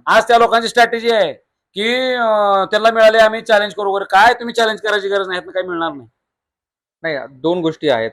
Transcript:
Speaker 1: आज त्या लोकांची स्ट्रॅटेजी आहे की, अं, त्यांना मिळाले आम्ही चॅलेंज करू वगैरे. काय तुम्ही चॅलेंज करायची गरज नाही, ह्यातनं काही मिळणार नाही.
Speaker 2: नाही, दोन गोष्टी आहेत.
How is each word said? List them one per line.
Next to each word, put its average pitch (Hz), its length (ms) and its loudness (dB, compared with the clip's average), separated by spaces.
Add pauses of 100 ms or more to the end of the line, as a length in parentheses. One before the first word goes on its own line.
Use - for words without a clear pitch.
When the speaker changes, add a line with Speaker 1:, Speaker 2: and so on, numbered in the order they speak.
Speaker 1:
आज 214 220 2
त्या 233 100 4
लोकांची 226 300 2
स्ट्रॅटेजी 233 420 0
आहे 190 220 0 (420)
की, 247 400 -2
अं, 208 560 0
त्यांना 214 200 2
मिळाले 220 280 4
आम्ही 220 220 2
चॅलेंज 208 340 -2
करू 202 160 -4
वगैरे. 196 140 -4
काय 240 300 4
तुम्ही 233 200 -8
चॅलेंज 220 260 -2
करायची 208 280 -2
गरज 196 200 -4
नाही, 180 100 -6
ह्यातनं 180 140 -14
काही 185 140 -6
मिळणार 165 260 -6
नाही. 123 160 -20 (920)
Speaker 2:
नाही, 135 380 -10
दोन 170 200 -2
गोष्टी 156 280 -4
आहेत. 113 240 0